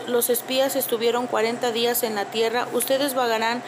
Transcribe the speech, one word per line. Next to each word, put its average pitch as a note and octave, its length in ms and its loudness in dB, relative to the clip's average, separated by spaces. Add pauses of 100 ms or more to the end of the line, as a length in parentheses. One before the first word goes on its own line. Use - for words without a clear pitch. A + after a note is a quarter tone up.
los A#3+ 220 2
espías C4 460 0
estuvieron A#3+ 520 0
cuarenta A#3 440 0
días A#3 320 0
en A3 120 -2
la G3+ 100 -2
tierra, A3+ 480 0
ustedes C4+ 400 0
vagarán A#3 540 0